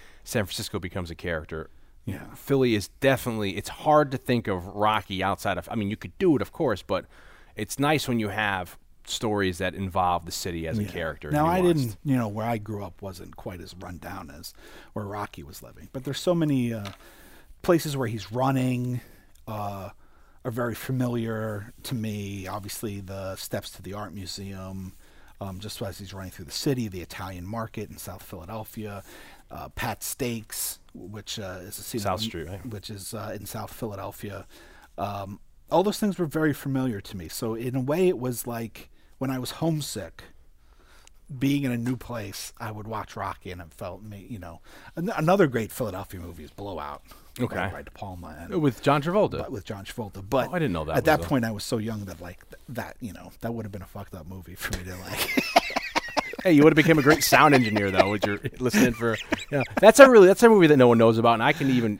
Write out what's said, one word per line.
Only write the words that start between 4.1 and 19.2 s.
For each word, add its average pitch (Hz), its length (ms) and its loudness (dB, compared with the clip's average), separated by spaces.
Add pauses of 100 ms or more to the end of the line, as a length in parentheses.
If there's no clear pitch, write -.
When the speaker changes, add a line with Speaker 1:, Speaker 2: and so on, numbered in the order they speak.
Speaker 1:
to 131 60 -4
think 120 300 -2
of 92 200 -2
Rocky 104 560 0
outside 95 340 -2
of, 98 140 -8
I 113 40 -6
mean, 104 140 -2
you 107 80 -4
could - 200 -14
do 175 180 4
it, 104 60 0
of - 100 -4
course, 120 300 -2
but 92 240 -4 (500)
it's 107 240 -6
nice 147 280 2
when 120 120 0
you 107 100 -2
have 98 480 -2 (280)
stories 101 540 -2
that 92 160 -2
involve 87 500 0
the 85 60 -10
city 82 360 -6
as 92 120 -2
a 101 40 -2
Speaker 2:
Yeah. 92 60 -4
Speaker 1:
character 85 420 -6
Speaker 2:
Now, 147 140 2
I 180 160 2
Speaker 1:
nuanced. - 60 4
Speaker 2:
didn't, 135 360 0
you 135 140 2
know, 117 100 0
where 110 200 -4
I 117 100 0
grew 104 260 -8
up - 180 -14
wasn't 92 360 -12
quite 90 240 -12
as - 140 -16
run 92 240 -14
down 92 320 -12
as - 220 -16 (400)
where 104 120 -8
Rocky 104 380 -10
was 78 180 -16
living. - 320 -20
But - 120 -10
there's 139 140 -4
so 180 160 2
many, 135 380 2
uh, 101 160 -8 (720)
places 160 340 2
where 131 120 -2
he's 104 240 -8
running, 127 680 0 (480)